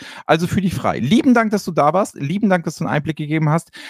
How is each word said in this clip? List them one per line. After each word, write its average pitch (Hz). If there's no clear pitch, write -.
Also 165
fühl 180
dich 185
frei. 90
Lieben 226
Dank, 226
dass 202
du 196
da 151
warst. 190
Lieben 190
Dank, 180
dass 170
du 170
einen 107
Einblick 151
gegeben 156
hast. 160